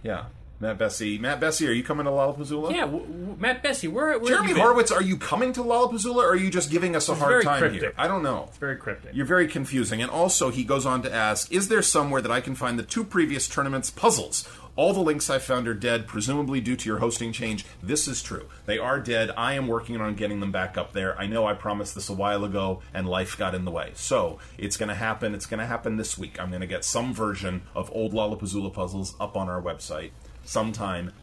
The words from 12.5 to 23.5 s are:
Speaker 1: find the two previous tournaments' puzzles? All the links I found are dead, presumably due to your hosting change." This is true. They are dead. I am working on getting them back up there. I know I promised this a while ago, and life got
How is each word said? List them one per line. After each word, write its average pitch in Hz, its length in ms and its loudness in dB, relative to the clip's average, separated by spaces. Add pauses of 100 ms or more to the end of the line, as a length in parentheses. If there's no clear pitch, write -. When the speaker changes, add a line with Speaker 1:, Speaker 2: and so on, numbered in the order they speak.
Speaker 1:
find 120 220 -2
the 113 60 -2
two - 220 -2
previous 147 420 2
tournaments' 135 420 -2
puzzles? - 580 2 (280)
All 160 180 6
the 185 80 0
links 151 280 2
I 135 100 2
found 123 300 0
are 117 40 0
dead, 113 340 0
presumably 131 520 -2
due 120 160 0
to 110 140 -4
your 107 100 0
hosting 117 320 0
change." 110 340 -4 (160)
This 127 240 0
is 127 160 -4
true. - 260 -10 (180)
They 110 120 -2
are 127 220 0
dead. 113 380 0
I 120 160 0
am 135 160 -2
working 113 320 -2
on 107 140 -2
getting 104 260 -2
them 98 100 -2
back 92 260 -2
up 87 140 -4
there. 95 260 -2
I 98 80 -4
know 110 220 2
I 104 60 2
promised 104 420 -4
this 95 140 -8
a 101 40 -4
while 101 300 0
ago, 95 380 -2 (120)
and 92 140 -2
life 92 300 -2
got 92 180 -2